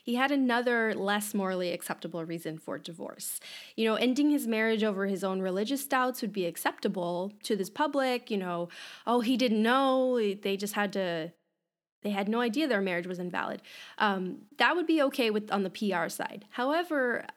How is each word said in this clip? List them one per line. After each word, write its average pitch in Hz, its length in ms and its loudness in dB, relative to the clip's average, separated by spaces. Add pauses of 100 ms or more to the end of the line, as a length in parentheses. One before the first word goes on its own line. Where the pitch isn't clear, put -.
he 240 120 -2
had 269 140 2
another 240 640 2
less 208 400 0
morally 185 380 0
acceptable 175 540 -6
reason 165 320 -6
for - 200 -8
divorce. - 640 -10 (380)
You 220 80 2
know, 220 100 2
ending 254 340 2
his 294 160 2
marriage 220 380 2
over 196 240 0
his 190 160 -2
own 190 160 0
religious 208 460 -2
doubts 254 360 0
would 208 120 -4
be 190 120 -2
acceptable 175 880 -2 (120)
to 220 120 0
this 190 140 -2
public, 262 600 0
you 214 60 -2
know, 175 320 -2 (400)
"Oh, 240 140 4
he 240 160 2
didn't 220 260 4
know, 254 560 4 (140)
they 196 240 -2
just 202 160 -6
had 208 180 0
to, 175 400 -2 (680)
they 202 80 -4
had 196 180 -2
no 233 140 0
idea 247 260 0
their 214 140 2
marriage 180 260 -2
was 180 120 -6
invalid." 180 420 -4 (380)
Um, 190 400 0 (180)
that 247 180 4
would 349 100 0
be 320 180 4
okay 262 280 2
with, 208 180 -2
on 202 140 0
the 190 60 -2
P 196 240 -2
R 170 160 0
side. - 400 -8
However, 285 760 0 (120)